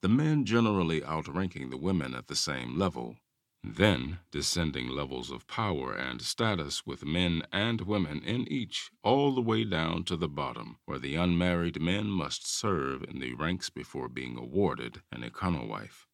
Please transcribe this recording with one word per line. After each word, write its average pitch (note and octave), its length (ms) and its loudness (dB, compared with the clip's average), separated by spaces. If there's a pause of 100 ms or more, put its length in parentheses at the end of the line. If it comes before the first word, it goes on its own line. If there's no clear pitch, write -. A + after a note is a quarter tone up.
the F#2 80 4
men D3 360 4
generally G2 580 4
outranking D2+ 680 -4
the C2 80 -8
women D2+ 360 0
at B1 140 -10
the C#2+ 80 -6
same B1+ 420 -2
level. B1 380 -2 (460)
Then, D2 580 2 (120)
descending C#2+ 560 0
levels C2 420 -4
of A#1+ 160 -10
power D#2 460 -2
and B1 300 -4
status F2+ 640 0
with - 180 -8
men E2+ 480 4
and G#2+ 300 0
women G2 420 0
in A#2 240 0
each, - 420 -4 (140)
all C3+ 320 4
the B2+ 60 2
way A2+ 240 4
down E2+ 400 0
to F2+ 100 0
the D#2+ 140 0
bottom, A#1+ 560 -6
where C#2 120 -6
the C2+ 180 -4
unmarried F2 640 4
men G2 240 2
must F2+ 420 -2
serve C#2 560 -2
in - 160 -8
the B1+ 140 -6
ranks E2 360 -2
before C2+ 380 -8
being B1 300 -8
awarded B1 640 0 (100)
an A#1+ 120 -8
econowife. A#1 880 -4